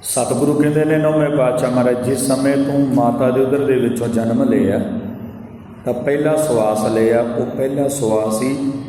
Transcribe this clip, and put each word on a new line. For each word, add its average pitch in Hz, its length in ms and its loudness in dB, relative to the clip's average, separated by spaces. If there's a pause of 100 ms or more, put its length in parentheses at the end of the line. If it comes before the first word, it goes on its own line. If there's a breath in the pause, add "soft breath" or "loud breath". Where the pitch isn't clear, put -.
ਸਤਿਗੁਰੂ 131 520 0
ਕਹਿੰਦੇ 151 300 2
ਨੇ 156 140 2
ਨੌਵੇਂ 151 380 2
ਪਾਤਸ਼ਾਹ 127 340 0
ਮਹਾਰਾਜ, 123 340 0
"ਜਿਸ 135 220 -2
ਸਮੇਂ 135 300 0
ਤੂੰ 139 380 0
ਮਾਤਾ 120 360 2
ਦੇ 127 100 2
ਉਦਰ 139 240 2
ਦੇ 135 120 2
ਵਿੱਚੋਂ 117 320 0
ਜਨਮ 113 340 0
ਲਿਆ 101 360 2 (1040)
ਤਾਂ 123 100 -2
ਪਹਿਲਾ 147 420 0
ਸਵਾਸ 110 560 0
ਲਿਆ, 113 300 2
ਉਹ 120 240 -2
ਪਹਿਲਾ 139 420 -2
ਸਵਾਸ 110 540 0
ਹੀ 139 300 -2 (160)